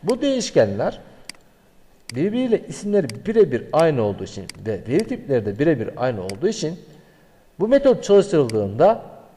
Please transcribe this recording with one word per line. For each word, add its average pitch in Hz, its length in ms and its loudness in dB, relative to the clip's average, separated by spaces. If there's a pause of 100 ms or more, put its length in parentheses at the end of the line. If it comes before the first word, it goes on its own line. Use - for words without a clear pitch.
Bu 240 180 -2
değişkenler 156 760 0 (1160)
birbiriyle 214 520 0
isimleri 202 400 -2 (180)
birebir 180 380 2 (100)
aynı 151 280 2
olduğu 101 220 -2
için 98 220 -12 (220)
ve 104 200 -4
veri 180 200 0
tipleri 131 380 -2
de 104 140 -6
birebir 143 380 0
aynı 113 280 -4
olduğu 98 220 -4
için 180 320 -4 (800)
bu 190 80 0
metot 269 360 4
çalıştırıldığında 143 1000 4 (320)